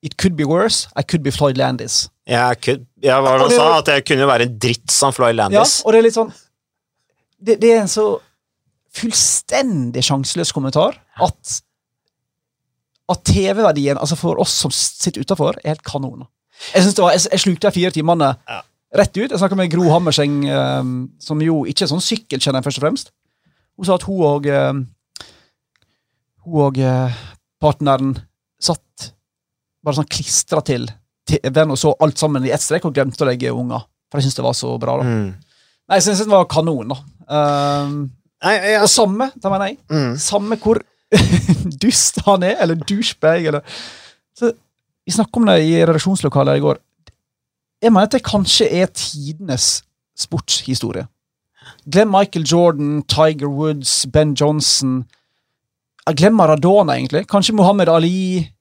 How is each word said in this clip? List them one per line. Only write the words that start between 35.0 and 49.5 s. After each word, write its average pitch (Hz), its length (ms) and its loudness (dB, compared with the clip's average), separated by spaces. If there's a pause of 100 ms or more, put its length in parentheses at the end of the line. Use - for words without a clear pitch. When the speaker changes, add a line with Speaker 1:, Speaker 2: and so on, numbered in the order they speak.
Speaker 2:
Mm. 110 240 -2 (600)
Speaker 1:
Nei, 196 80 2
jeg 190 80 2
synes 202 140 0
det 214 120 -2
var 190 160 6
kanon 151 460 -2
da. 131 80 -10 (320)
Ehm, 143 720 0 (400)
Speaker 2:
Nei, 202 160 2
jeg 208 240 2
Speaker 1:
og 208 80 4
samme, 220 380 0 (100)
det 196 140 -4
mener 196 180 -2
jeg. 285 60 -14 (120)
Speaker 2:
Mm. 139 300 -2
Speaker 1:
Samme 208 400 -2
hvor 220 220 2 (320)
<laughs> 180 720 2
dust - 320 0 (100)
han 196 160 4
er, 190 160 0
eller 165 160 0
douchebag, 170 720 -2
eller. 147 160 -4 (720)
Så 240 140 -2 (580)
vi 180 80 -6
snakket 226 240 -2
om 226 80 4
det 196 160 4
i 165 140 2 (100)
redaksjonslokalet 147 720 0
i 143 60 -2
går. 143 160 0 (1000)
Jeg 226 120 4
mener 202 140 4
at 262 80 -2
det 247 100 -2
kanskje 208 400 0 (140)
er 185 100 0
tidenes 147 800 -6 (500)